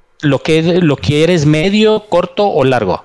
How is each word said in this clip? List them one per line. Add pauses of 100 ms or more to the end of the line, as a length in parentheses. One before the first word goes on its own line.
(220)
Lo
que, (200)
lo
quieres
medio,
corto
o
largo.